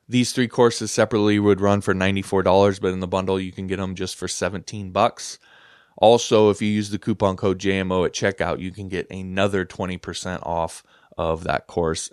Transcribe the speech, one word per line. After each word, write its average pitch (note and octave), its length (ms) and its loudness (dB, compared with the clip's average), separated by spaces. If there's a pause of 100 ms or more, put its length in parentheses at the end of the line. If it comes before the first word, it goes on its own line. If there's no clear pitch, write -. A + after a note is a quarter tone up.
(100)
these B2 220 2
three B2 160 0
courses A#2 420 2
separately G#2 480 2
would G2+ 220 4
run G2+ 220 4
for G2+ 100 0
ninety-four F#2+ 500 0
dollars, F#2+ 360 4
but F#2 140 -2
in F#2 80 -6
the F#2 60 -4
bundle, F#2+ 320 -2
you F#2 140 -6
can F#2+ 140 -10
get F#2+ 120 -4
'em F#2+ 160 -6
just F#2 220 -8
for F2+ 100 -8
seventeen F#2+ 640 -6
bucks. - 480 -2 (600)
Also, A2 500 6
if G2+ 140 0
you G#2+ 60 0
use G#2 200 -2
the G#2 100 -6
coupon F#2+ 380 0
code F#2+ 220 0
J G2 200 -2
M F#2 140 -2
O F#2 120 2
at - 100 -2
checkout, E2+ 440 -2
you F2+ 120 -8
can F#2+ 180 -12
get F2+ 220 -6
another F#2+ 560 -2
twenty F2+ 320 -8
percent F2+ 460 -10
off E2 380 -4 (360)
of E2 260 -2
that D2 220 -4
course. E2 460 -2